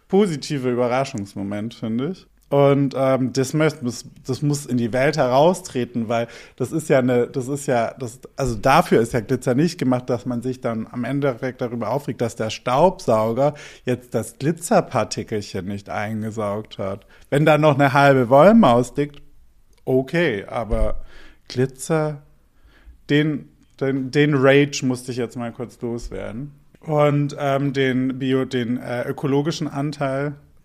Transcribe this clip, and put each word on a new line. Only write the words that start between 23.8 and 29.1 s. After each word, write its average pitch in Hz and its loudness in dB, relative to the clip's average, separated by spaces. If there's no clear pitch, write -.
den, 135 -4
den 147 2
Rage 139 4
musste 127 -4
ich 120 -8
jetzt 120 -6
mal 117 -8
kurz - -14
loswerden. 117 -10
Und, 147 0
ähm, 139 -2
den 131 0
Bio-, 131 0
den, 123 -4
äh, 123 -8
ökologischen 147 -2